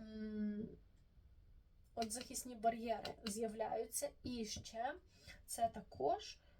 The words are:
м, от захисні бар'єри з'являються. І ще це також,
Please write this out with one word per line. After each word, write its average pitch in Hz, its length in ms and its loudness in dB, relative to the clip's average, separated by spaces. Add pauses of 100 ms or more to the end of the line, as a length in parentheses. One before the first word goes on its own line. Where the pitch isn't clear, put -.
м, 214 680 -2 (1300)
от 220 180 2
захисні 247 420 -4
бар'єри 226 600 2 (100)
з'являються. 220 840 0 (120)
І 240 220 0
ще 226 500 -2 (520)
це 233 220 4
також, 285 680 2 (220)